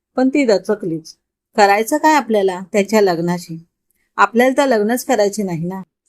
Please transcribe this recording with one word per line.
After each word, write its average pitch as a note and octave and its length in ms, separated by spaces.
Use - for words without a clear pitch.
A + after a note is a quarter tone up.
पण C4 140
ती C#4+ 160
दचकलीच. F#3 720
करायचं A3 420
काय D#4 160
आपल्याला G#3 460
त्याच्या G#3 280
लग्नाशी? F3 640
आपल्याला A#3+ 400
तर C#4+ 100
लग्नच A#3 380
करायचे G#3 380
नाही E3+ 240
ना. F#3+ 140